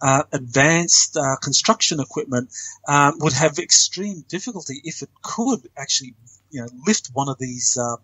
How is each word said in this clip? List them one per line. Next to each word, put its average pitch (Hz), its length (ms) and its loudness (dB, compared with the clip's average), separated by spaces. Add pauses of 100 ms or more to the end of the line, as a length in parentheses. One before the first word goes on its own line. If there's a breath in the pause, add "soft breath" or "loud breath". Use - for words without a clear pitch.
uh, 139 320 4
advanced, 147 840 2
uh, 135 240 0
construction 151 600 0
equipment, 135 500 -4 (380 loud breath)
um, 143 320 6
would 147 140 0
have 151 240 2
extreme 180 720 0
difficulty 180 540 -8
if - 200 -10
it - 80 -12 (120)
could 233 540 -2
actually, 135 380 -4 (360)
you 135 120 -8
know, 120 60 -10 (160)
lift 208 280 0
one 139 160 -2
of 135 100 -4
these, 127 420 -4
uh, 120 240 -2